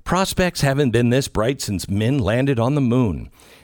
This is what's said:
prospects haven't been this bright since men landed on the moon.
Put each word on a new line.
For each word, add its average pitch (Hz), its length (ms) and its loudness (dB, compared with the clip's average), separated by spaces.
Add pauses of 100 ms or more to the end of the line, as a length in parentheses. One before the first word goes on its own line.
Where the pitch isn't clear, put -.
prospects 180 600 0
haven't 139 300 2
been 120 180 2
this 131 180 0
bright 127 320 -2
since 98 260 -6
men 110 320 0
landed 120 400 0
on 120 160 0
the 151 60 0
moon. 113 500 0 (340)